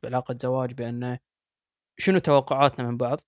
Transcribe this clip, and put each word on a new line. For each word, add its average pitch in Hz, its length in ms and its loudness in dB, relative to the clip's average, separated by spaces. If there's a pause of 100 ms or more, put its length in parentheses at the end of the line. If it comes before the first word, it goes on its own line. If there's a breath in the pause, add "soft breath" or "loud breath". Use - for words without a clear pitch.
بعلاقة 123 380 -4
زواج، 127 320 -2
بأن 123 440 -6 (840)
شنو 190 200 4
توقعاتنا 135 720 4
من 120 60 -4
بعض؟ 127 300 -2